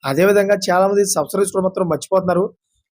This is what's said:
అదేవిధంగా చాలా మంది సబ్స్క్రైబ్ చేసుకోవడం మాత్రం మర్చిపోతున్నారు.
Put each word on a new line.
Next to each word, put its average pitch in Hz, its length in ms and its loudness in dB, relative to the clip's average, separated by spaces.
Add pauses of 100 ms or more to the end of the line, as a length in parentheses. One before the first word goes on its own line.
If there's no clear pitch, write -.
అదేవిధంగా 196 580 2
చాలా 185 260 2
మంది 202 180 2
సబ్స్క్రైబ్ 190 400 -2
చేసుకోవడం 190 220 -2
మాత్రం 190 220 -4
మర్చిపోతున్నారు. 180 560 0 (500)